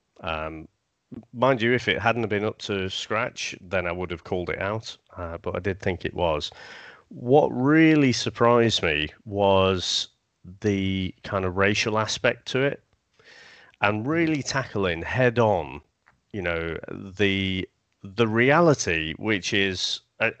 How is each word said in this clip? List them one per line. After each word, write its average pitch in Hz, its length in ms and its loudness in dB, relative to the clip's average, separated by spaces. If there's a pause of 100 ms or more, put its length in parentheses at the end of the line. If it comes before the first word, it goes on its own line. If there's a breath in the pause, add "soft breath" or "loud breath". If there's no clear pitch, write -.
(220)
Um, 80 440 -8 (680)
mind 127 300 2
you, 117 100 2
if 120 140 0
it 98 140 0
hadn't 113 280 0
been 104 160 -2
up 107 180 -4
to 95 260 -4
scratch, - 720 -6
then 90 260 -4
I 87 60 -2
would 87 180 -6
have 87 140 -10
called 90 260 -4
it - 100 -4
out, 104 360 -6 (200)
uh, 82 220 -10
but 90 160 -8
I 95 60 -4
did 95 180 -4
think 92 260 -4
it - 100 -6
was. 82 360 -2 (580 loud breath)
What 131 400 2
really 143 640 4
surprised 117 680 2
me 76 280 0 (140)
was 98 840 2 (520)
the 95 640 -2
kind 95 220 -4
of 90 120 -2
racial 104 420 2
aspect - 500 -2
to 127 120 0
it 139 220 -2 (1000 loud breath)
and 107 260 0
really 160 360 0
tackling 95 600 -2
head 123 360 2
on, 82 420 2 (520)
you 104 100 -6
know, 82 340 -2 (140)
the, 95 760 0 (340)
the 101 260 0
reality, 117 880 2
which 104 340 -2
is 98 480 0 (200)
at, 110 200 0